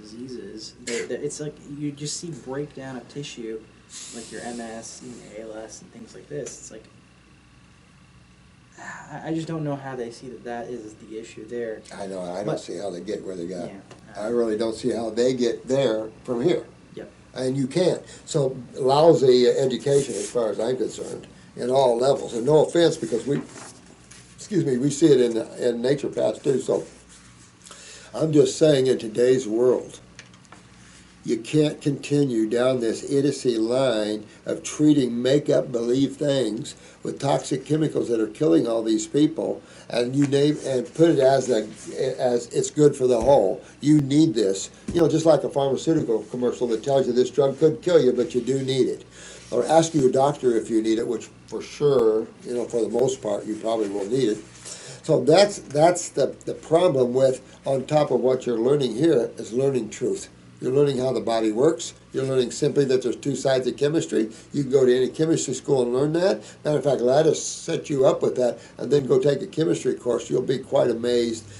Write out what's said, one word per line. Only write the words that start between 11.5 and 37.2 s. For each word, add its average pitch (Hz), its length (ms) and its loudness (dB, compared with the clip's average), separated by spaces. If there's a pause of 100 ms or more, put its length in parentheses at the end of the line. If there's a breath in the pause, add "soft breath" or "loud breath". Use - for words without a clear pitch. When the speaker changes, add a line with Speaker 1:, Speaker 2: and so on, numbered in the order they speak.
Speaker 2:
I 98 120 -10
know, 95 140 -8
I 90 160 -8
don't 104 80 -6
Speaker 1:
But - 140 -4
Speaker 2:
see 95 180 -12
how 98 120 -8
they 87 120 -10
get 98 240 -8
where 95 100 -10
they 85 120 -8
got. 87 220 -8
Speaker 1:
Yeah, - 100 -16 (380)
Speaker 2:
I 104 100 -8
Speaker 1:
uh, 120 40 -4
Speaker 2:
really 113 260 0
don't 113 180 -2
see 120 160 -4
how 110 180 -4
they 120 240 2
get 117 340 -2
there 117 420 0 (140)
from 120 200 -4
here. - 220 0 (300)
Speaker 1:
Yep. 101 160 -16 (240)
Speaker 2:
And 131 220 -2
you 135 100 0
can't. 170 340 0 (240 loud breath)
So 135 300 -2 (200)
lousy 131 720 6
education 135 680 2
as 104 140 -6
far 113 200 0
as 101 100 -4
I'm 120 180 -2
concerned - 500 -8 (280 loud breath)
in 123 140 -4
all 127 280 4
levels. 131 360 0
And 117 120 -4
no 147 200 6
offense, 170 320 2
because - 300 -4
we, 143 140 -2 (960)
excuse 165 300 -4
me, 131 120 0
we 139 120 0
see 160 180 4
it 135 120 6
in, 117 180 2
in 120 440 -4
naturopaths 127 600 -2
too. 139 180 0
So - 260 -2 (1300 loud breath)
I'm 147 200 -2
just 139 240 4
saying, 143 300 4
in 123 100 2
today's 113 500 2
world, 113 520 0 (1200 loud breath)
you 120 140 -2
can't 151 440 0
continue 139 680 0
down 123 300 2
this 110 240 -2
idiocy 139 540 0
line 110 680 0 (200 loud breath)
of - 180 -6
treating 135 580 2
make-up 135 500 2
believe 123 440 0
things 135 600 -2 (280 loud breath)
with - 160 -8
toxic 143 460 -2